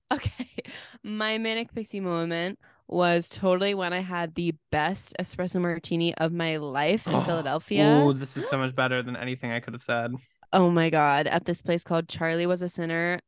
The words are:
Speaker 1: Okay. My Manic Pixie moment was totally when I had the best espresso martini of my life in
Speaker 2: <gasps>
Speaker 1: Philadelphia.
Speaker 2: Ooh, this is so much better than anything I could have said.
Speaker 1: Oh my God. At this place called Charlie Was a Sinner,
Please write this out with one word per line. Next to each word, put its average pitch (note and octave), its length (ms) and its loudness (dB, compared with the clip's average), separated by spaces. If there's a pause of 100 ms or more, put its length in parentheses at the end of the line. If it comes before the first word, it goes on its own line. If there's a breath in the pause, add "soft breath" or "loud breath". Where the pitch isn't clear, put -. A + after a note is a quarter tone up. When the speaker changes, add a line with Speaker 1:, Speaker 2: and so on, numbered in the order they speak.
(120)
Speaker 1:
Okay. - 360 -4 (560 loud breath)
My G#3+ 360 -2
Manic A3+ 340 -2
Pixie G#3+ 260 -8
moment E3+ 600 -2 (280 soft breath)
was F3 420 2
totally F#3+ 440 2
when F3+ 200 -2
I F3+ 80 -2
had F3 340 -6
the F3 180 0 (180)
best D#3 480 -2
espresso F3+ 400 -4
martini E3+ 580 0
of E3 140 0
my E3 260 -2
life D3 500 0
in E3 60 -2
Speaker 2:
<gasps> B2+ 120 2
Speaker 1:
Philadelphia. D#3 720 2
Speaker 2:
Ooh, C#3+ 160 6
this C3+ 240 -6
is G#4+ 100 -4
so C#3 120 0
much C3 160 -2
better B2+ 260 2
than B2 140 -6
anything B2+ 360 -6
I A#2 80 -2
could A#2 140 -10
have A#2+ 80 -12
said. A#2+ 300 -2 (400)
Speaker 1:
Oh F3+ 180 6
my E3 220 4
God. D3 340 4
At E3+ 200 0
this E3+ 180 -4
place E3+ 200 0
called E3 240 0
Charlie E3 380 -2
Was F3+ 160 0
a F3 80 -4
Sinner, E3+ 580 -2